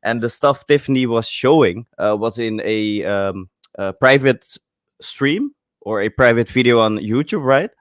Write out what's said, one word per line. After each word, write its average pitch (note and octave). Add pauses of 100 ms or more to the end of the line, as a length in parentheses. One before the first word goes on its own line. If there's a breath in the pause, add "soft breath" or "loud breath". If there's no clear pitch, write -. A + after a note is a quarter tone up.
And A#2
the A#2
stuff -
Tiffany C#3
was A#2
showing, B2 (120)
uh, G#2+
was A2
in A2
a, G#2+
um, G2 (280)
a G2
private C3
s-, - (420)
stream F#3+ (280)
or G#2
a G#2+
private A#2
video A#2+
on A2
YouTube, C#3
right? C3+ (100)